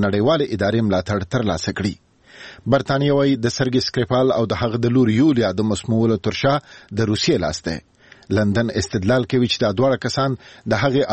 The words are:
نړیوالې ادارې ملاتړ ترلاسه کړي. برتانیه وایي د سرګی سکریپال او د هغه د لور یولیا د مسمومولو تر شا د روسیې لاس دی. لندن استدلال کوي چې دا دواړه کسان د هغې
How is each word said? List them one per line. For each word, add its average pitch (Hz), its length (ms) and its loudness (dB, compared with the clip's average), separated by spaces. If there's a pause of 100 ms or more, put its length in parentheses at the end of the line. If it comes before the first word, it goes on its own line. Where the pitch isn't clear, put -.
نړیوالې 117 420 2 (100)
ادارې 104 320 0
ملاتړ 98 320 0 (160)
ترلاسه 101 440 -2
کړي. 95 160 -4 (800)
برتانیه 139 460 2
وایي 139 260 2
د 117 120 -2
سرګی 127 300 0
سکریپال 127 520 0
او 117 60 2
د 101 180 -2
هغه 117 140 -2 (100)
د 120 100 0
لور 113 220 4
یولیا 120 360 2
د 107 160 0
مسمومولو 113 560 0
تر 104 140 -4
شا 139 120 2 (440)
د 110 140 0
روسیې 127 340 0
لاس 76 220 -6
دی. 80 100 -4 (580)
لندن 107 340 2 (100)
استدلال 117 520 0
کوي 123 160 2
چې - 140 -2
دا 113 160 2
دواړه 131 260 2
کسان 131 320 -2 (360)
د - 100 2
هغې 139 320 2